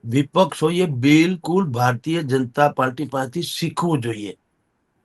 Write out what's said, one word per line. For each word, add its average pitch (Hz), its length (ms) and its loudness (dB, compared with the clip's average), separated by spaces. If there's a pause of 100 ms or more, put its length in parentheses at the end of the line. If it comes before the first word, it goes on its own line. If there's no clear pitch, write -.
વિપક્ષોએ 175 800 0
બિલકુલ 160 760 2
ભારતીય 123 580 -2
જનતા 131 460 0
પાર્ટી 135 360 -2
પાસેથી 131 380 -6
શીખવું 165 580 -2
જોઈએ 104 360 -8 (680)